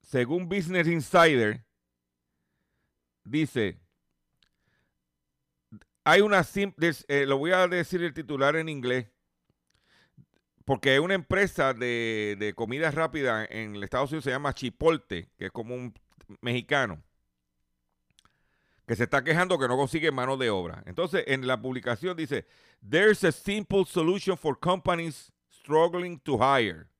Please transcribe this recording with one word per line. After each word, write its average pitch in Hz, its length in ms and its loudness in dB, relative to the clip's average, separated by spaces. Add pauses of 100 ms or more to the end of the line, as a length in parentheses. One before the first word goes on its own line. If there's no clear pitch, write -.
Según 147 460 -2
Business 175 380 0
Insider, 156 760 4 (1600)
dice, 117 560 -2 (2250)
hay 175 180 6
una 202 200 4
sim-, 196 340 -4
des-, 160 320 -2
eh, 143 180 2
lo 139 100 2
voy 160 160 0
a 185 160 4
decir 175 340 -4
el 160 120 -6
titular 143 420 -2
en 160 140 -4
inglés, 127 380 -4 (1600)
porque 135 260 2
hay 135 80 6
una 180 160 2
empresa 175 600 0
de, 113 640 -2
de 104 160 -4
comida 131 360 -4
rápida 135 540 -2
en 107 320 -12
el 101 60 -10
Estados 127 280 -2
Unidos, 151 140 -8
se 139 60 -2
llama 135 240 -4
Chipotle, 131 840 -2
que 92 100 -12
es 92 60 -10
como 120 220 -10
un 123 180 -12 (480)
mexicano, 120 600 -2 (1800)
que 117 100 -4
se 117 80 0
está 135 180 0
quejando 170 360 2
que 131 100 0
no 123 80 2
consigue 147 340 0
mano 131 280 -2
de 127 100 0
obra. 90 380 -4
Entonces, 165 400 -2
en 135 200 -2
la 127 140 -2
publicación 127 560 -6
dice, 147 300 -6 (400)
"There's 196 380 4
a 160 80 4
simple 196 520 0
solution 180 540 0
for 151 200 -2
companies 170 720 -2 (200)
struggling 170 720 0
to 131 180 0
hire." 113 480 2 (140)